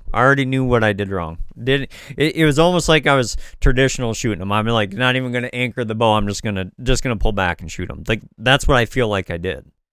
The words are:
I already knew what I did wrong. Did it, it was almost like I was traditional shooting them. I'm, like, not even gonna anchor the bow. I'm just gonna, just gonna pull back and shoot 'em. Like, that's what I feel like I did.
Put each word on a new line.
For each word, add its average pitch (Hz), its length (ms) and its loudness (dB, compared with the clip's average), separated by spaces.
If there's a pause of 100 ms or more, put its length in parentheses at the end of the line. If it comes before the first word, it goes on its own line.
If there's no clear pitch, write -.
(120)
I 110 80 0
already 135 240 4
knew 131 180 -2
what 120 220 2
I 104 80 4
did 98 180 -4
wrong. 85 280 -6 (240)
Did 135 260 0 (300)
it, 147 180 0
it 160 80 2
was 143 140 2
almost 170 280 4
like 156 200 4
I 143 100 4
was 123 220 0 (220)
traditional 127 520 2
shooting 104 280 -4
them. 98 120 -4
I'm, 107 140 0
like, 110 260 0
not 127 240 0
even 127 160 -4
gonna 120 220 -4
anchor 123 300 -4
the 110 100 -6
bow. 113 180 2
I'm 104 160 2
just 101 140 -6
gonna, 95 280 -4 (120)
just 123 200 0
gonna 123 140 -2
pull 110 160 2
back 92 300 -2
and 82 100 -12
shoot - 180 -8
'em. 82 160 -12
Like, 113 140 0 (160)
that's 127 320 2
what 143 80 6
I 117 80 4
feel 120 240 -2
like 98 220 -2
I 87 80 -6
did. 82 260 -6 (280)